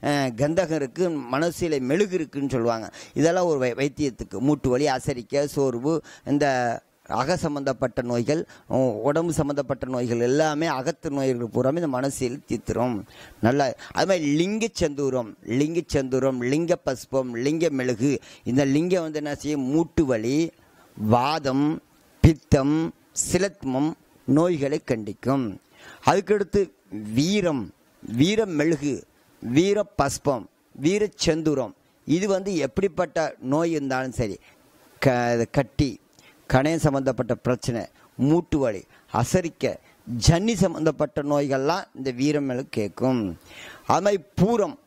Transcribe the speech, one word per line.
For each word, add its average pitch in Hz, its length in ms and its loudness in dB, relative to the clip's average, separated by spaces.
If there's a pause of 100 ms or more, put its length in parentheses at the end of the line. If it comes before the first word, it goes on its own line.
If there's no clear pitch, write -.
அஹ், 139 320 -2
கந்தகம் 156 400 0
இருக்கு, 151 340 -2
மனோசீலை 151 680 -2
மெழுகு 175 360 0
இருக்குன்னு 143 340 -4
சொல்லுவாங்க. 113 420 0 (220)
இதெல்லாம் 170 320 2
ஒரு 156 140 0
வை-, 123 140 0
வைத்தியத்துக்கு 127 680 -4
மூட்டு 139 300 2
வலி, 131 180 2
அசரிக்க, 135 580 -2
சோர்வு, 139 560 0 (240)
இந்த 131 560 0 (260)
அக 131 300 0
சம்பந்தப்பட்ட 139 640 -4
நோய்கள், 120 460 -2 (220)
உ-, 117 320 0
உடம்பு 156 320 0
சம்பந்தப்பட்ட 139 520 -2
நோய்கள் 123 340 -2
எல்லாமே, 147 480 2
அகத்து 147 420 -4
நோய்கள் 131 380 -2
பூராமே 131 360 0
இந்த 131 160 -2
மனசீலை 131 480 -4
தீர்த்துரும். 113 560 -2 (380)
நல்லா 131 320 2 (180)
அது - 160 0
மாதிரி 180 180 2
லிங்க 185 420 0 (120)
செந்தூரம், 135 540 -2 (120)
லிங்க 151 360 0 (120)
செந்தூரம், 131 480 0
லிங்க 156 340 0 (100)
பஸ்பம், 131 480 -2
லிங்க 151 360 0
மெழுகு. 127 500 0 (240)
இந்த 131 220 2
லிங்கம் 170 360 2
வந்து 156 160 -6
என்ன 147 180 -6
செய்யும்? 143 260 -4
மூட்டு 156 440 2
வலி, 131 460 0 (460)
வாதம், 135 840 2 (400)
பித்தம், 156 720 4 (180)
சிலத்மம் 156 840 -2 (280)
நோய்களை 151 580 0
கண்டிக்கும். 113 760 -4 (460)
அதுக்கடுத்து 196 680 2 (420)
வீரம், 156 600 0 (260)
வீர 185 460 2
மெழுகு, 147 580 -2 (380)
வீர 196 440 2 (120)
பஸ்பம், 139 480 -2 (260)
வீர 190 380 0 (160)
செந்தூரம். 151 480 0 (320)
இது 185 220 2
வந்து 196 280 0
எப்படிப்பட்ட 160 840 -2
நோய் 156 320 0
இருந்தாலும் 131 400 -2
சரி, 110 280 -4 (600)
க-, 120 520 2
கட்டி, 139 480 -2 (540)
கணையம் 147 260 4
சம்பந்தப்பட்ட 135 560 0
பிரச்சனை, 117 500 -2 (300)
மூட்டு 156 420 2
வலி, 117 280 -2 (280)
அசரிக்க, 143 640 -2 (400)
ஜன்னி 180 380 4
சம்பந்தப்பட்ட 160 680 0
நோய்கள்லாம் 143 600 0 (120)
இந்த 131 160 -6
வீர 143 300 0
மெழுகு 135 280 -4
கேட்கும். 110 680 -2 (500)
அது - 140 4
மாதிரி 196 220 0 (120)
பூரம் 208 520 2